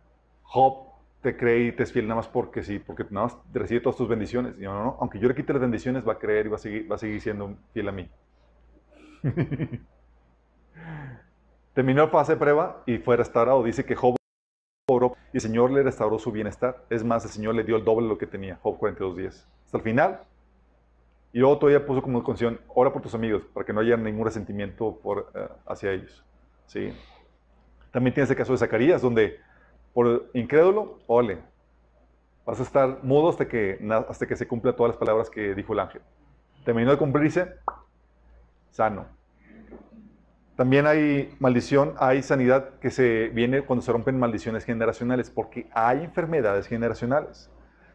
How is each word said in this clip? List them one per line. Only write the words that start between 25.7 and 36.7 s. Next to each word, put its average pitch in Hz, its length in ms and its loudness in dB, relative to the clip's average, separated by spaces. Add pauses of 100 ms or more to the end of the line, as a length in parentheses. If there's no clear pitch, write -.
ellos. - 340 -10 (400)
¿Sí? 101 260 -10 (1000)
También 127 220 0
tienes 135 180 2
el 135 40 2
caso 127 160 -2
de 127 60 4
Zacarías, 117 440 4
donde 113 380 2 (540)
por 120 400 2
incrédulo, 160 760 4
ole, 117 320 2 (1040)
vas 117 140 -4
a 127 40 -4
estar 131 400 2
mudo 143 260 4
hasta 147 180 -2
que 101 320 -2
na-, 110 300 0
hasta - 180 -6
que 117 80 -4
se 120 120 -6
cumplan 120 280 -2
todas 117 160 2
las 110 60 -10
palabras 113 320 0
que 104 260 -4
dijo 104 180 -6
el 104 60 0
ángel. - 220 -6 (640)
Terminó 117 260 2